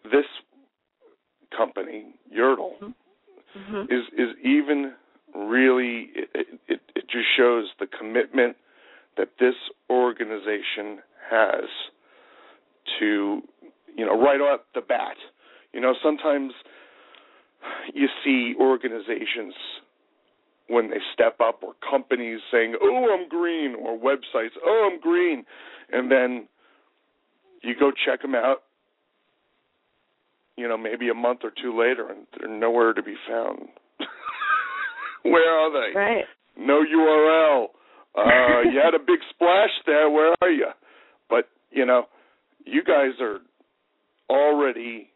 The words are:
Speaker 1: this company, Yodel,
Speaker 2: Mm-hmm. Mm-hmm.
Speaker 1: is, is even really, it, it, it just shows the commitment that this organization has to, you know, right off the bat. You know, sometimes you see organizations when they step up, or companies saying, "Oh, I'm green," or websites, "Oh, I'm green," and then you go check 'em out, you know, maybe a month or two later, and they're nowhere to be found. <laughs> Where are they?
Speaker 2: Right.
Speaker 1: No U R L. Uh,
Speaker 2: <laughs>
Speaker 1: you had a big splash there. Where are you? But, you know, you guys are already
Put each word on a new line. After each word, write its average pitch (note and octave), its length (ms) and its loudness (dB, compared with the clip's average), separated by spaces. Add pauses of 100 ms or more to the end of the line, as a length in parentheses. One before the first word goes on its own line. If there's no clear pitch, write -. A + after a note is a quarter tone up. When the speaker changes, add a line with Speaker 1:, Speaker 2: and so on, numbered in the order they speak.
Speaker 1:
this C3+ 220 2 (1300)
company, G#2+ 500 -6 (240)
Yodel, B2+ 500 -2
Speaker 2:
Mm-hmm. - 960 -18
Mm-hmm. G3 180 -6
Speaker 1:
is, A#2+ 100 -2 (120)
is A#2+ 260 -2
even C#3 500 0 (420)
really, B2 800 0
it, - 320 -8 (220)
it, - 120 -4 (160)
it - 60 -6
just A#2 240 -6 (100)
shows A#2+ 300 2 (120)
the G2 80 -10
commitment A#2+ 720 -2 (600)
that G2 100 -2 (100)
this B2 160 2 (360)
organization G#2+ 1080 -4 (300)
has A2+ 340 2 (1300)
to, G#2 440 0 (520)
you A2+ 120 -4
know, G2+ 120 2
right C#3 220 4
off C#3+ 200 2 (140)
the B2+ 60 -4
bat. - 360 -4 (580)
You A#2+ 80 -8
know, B2+ 100 2 (100)
sometimes C#3+ 500 -2 (1400)
you C#3+ 140 0 (180)
see B2 340 0
organizations A2+ 960 -2 (1160)
when A#2 200 0
they G#2 100 -6 (140)
step A#2 280 0
up, A#2 220 0
or - 120 -14 (140)
companies A#2+ 520 -4 (100)
saying, A#2 300 0
"Oh, A#3+ 260 2 (120)
I'm F3 100 -8
green," E3 460 -4
or A2+ 240 -8
websites, A#2+ 540 -2 (120)
"Oh, G#3 260 4
I'm F3 100 -12
green," E3+ 440 0 (480)
and B2+ 180 -2
then B2+ 380 2 (1120)
you A#2+ 160 -6
go C#3 120 4
check C3+ 340 -2
'em C3+ 100 -4
out, B2+ 280 0 (1900)
you A#2+ 120 -8
know, A2+ 80 -2
maybe A#2 320 -6
a A#2 60 0
month A#2+ 280 -2
or A2 80 -8
two A#2 280 -8
later, A#2+ 320 0
and G#2 160 -18 (120)
they're - 100 -12
nowhere A2+ 440 2
to G#2+ 100 -4
be G2+ 140 -12 (120)
found. - 400 -6 (300)
<laughs> - 80 -8 (1160)
Where E3 280 4
are D#3+ 220 2
they? C3 260 -4
Speaker 2:
Right. G#3 260 -2 (320)
Speaker 1:
No C#3 260 2
U D#3 180 2
R D#3 540 6
L. A#2 160 0 (460)
Uh, B2 440 4
Speaker 2:
<laughs> A#2+ 100 4
Speaker 1:
you C3 120 2
had D#3+ 120 4
a D#3 40 2
big - 220 2 (100)
splash F#3 400 4 (160)
there. D3+ 240 4
Where D#3 320 4
are F3+ 80 4
you? D#3 180 0 (600)
But, A#2 200 2 (220)
you C3 160 0
know, B2 180 4 (600)
you A#2+ 200 -2
guys C3+ 360 2
are G#2+ 180 -6 (920)
already B2+ 840 0